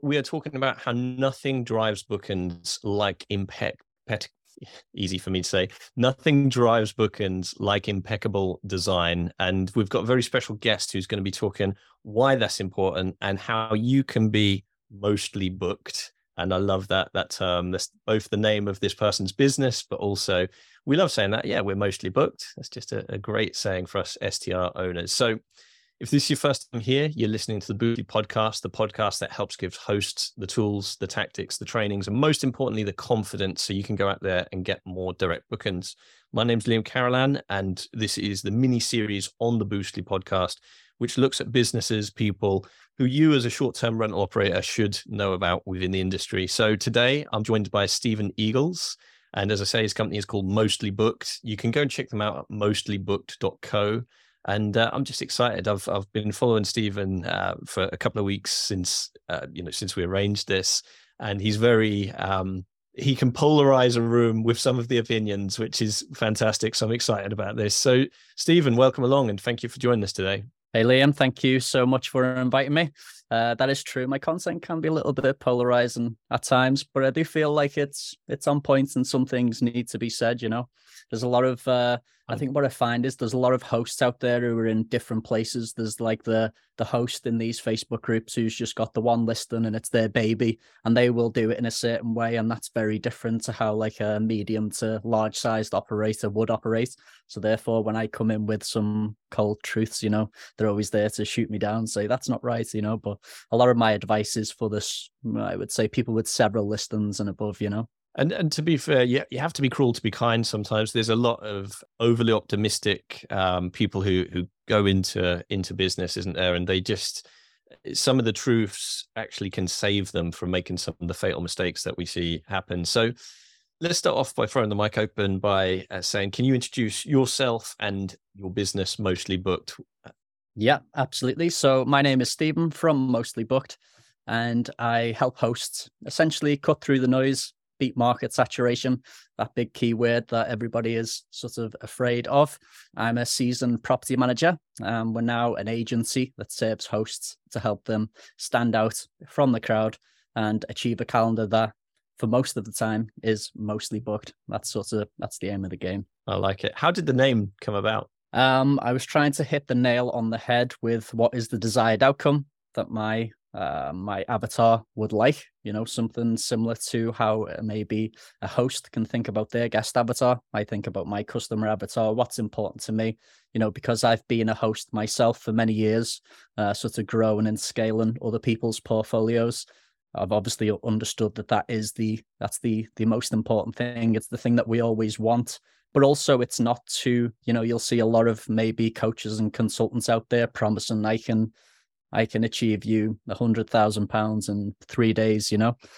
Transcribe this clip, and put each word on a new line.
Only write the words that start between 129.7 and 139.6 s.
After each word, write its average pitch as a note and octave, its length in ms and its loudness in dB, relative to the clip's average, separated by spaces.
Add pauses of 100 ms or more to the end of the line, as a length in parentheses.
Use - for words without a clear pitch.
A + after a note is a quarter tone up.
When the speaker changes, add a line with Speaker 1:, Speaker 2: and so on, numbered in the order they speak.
Speaker 2:
Yeah, A#2 260 2 (140)
absolutely. C3+ 540 -2
So C3+ 340 4
my C#3 200 4
name C3+ 180 4
is A#2 80 0
Stephen D#3 400 0
from D#3 260 2 (120)
Mostly A#2 360 -2
Booked, - 360 -2 (480)
and A#2 500 0
I A#2 400 0
help C3 220 0
hosts - 500 -4 (160)
essentially D3+ 520 2
cut C#3+ 220 2
through C3+ 200 2
the B2+ 80 2
noise, C3 460 2 (260)
beat C3 180 -2
market B2 340 2
saturation, B2 720 0 (360)
that - 180 -6
big A#2 180 -2